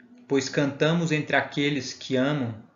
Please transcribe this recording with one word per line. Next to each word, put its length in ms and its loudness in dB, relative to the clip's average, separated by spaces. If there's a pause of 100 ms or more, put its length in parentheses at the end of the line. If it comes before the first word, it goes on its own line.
(280)
pois 220 2
cantamos 600 2
entre 240 0
aqueles 600 0
que 200 -6
amam 480 0 (140)